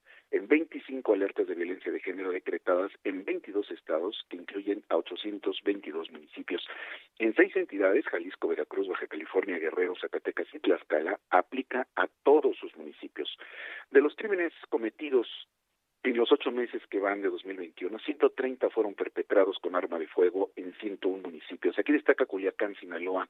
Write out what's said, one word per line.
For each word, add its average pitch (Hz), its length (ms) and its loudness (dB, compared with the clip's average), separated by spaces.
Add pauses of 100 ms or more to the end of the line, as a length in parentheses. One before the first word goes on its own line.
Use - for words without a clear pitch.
(300)
en 95 180 0
veinticinco 135 680 0
alertas 98 340 0
de 87 80 -4
violencia 87 360 -6
de 80 80 -4
género 95 300 -6
decretadas 92 600 0 (120)
en 95 220 -4
veintidós - 460 -4
estados, 85 580 -4
que 87 80 -10
incluyen 101 520 -6
a 85 80 2
ochocientos 95 680 -4
veintidós 82 460 -4
municipios. 80 520 -10 (540)
En 113 160 2
seis 190 220 6
entidades, 101 500 2
Jalisco, 90 440 -4
Veracruz, 82 380 -2
Baja 87 200 -6
California, 85 500 -2
Guerrero, 82 420 0
Zacatecas - 540 -4
y 302 60 -12
Tlaxcala, 82 600 2 (120)
aplica 127 640 2
a 90 120 2 (140)
todos 139 360 6
sus - 200 -12
municipios. - 580 -10 (540)
De 139 120 10
los 147 140 0
crímenes 185 380 -2 (160)
cometidos 127 580 0 (760)
en 123 140 0
los 117 140 4
ocho 139 200 4
meses 120 400 -4
que 104 80 0
van 101 240 0
de 98 60 2
dos 87 160 -6
mil 95 120 -8
veintiuno, 90 400 -8
ciento 143 320 2
treinta 131 400 -2
fueron 104 240 0
perpetrados 95 640 2
con 87 180 -6
arma 87 220 -2
de 82 80 -4
fuego 90 500 2
en 90 200 -8
ciento 101 320 -6
un 92 160 -2
municipios. 87 560 -2
Aquí 104 120 2
destaca 131 360 6
Culiacán, 98 480 -2
Sinaloa, 92 540 -4